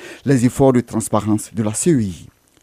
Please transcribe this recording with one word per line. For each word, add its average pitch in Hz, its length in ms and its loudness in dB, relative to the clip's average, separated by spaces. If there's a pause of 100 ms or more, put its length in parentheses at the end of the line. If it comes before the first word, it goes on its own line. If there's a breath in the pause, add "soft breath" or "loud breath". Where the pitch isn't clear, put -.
(260 loud breath)
les 127 200 2
efforts 135 280 4
de 120 60 4
transparence 107 760 -2
de 110 80 -6
la 107 140 -4
C - 160 0
E 131 100 2
I. 90 260 -8 (360)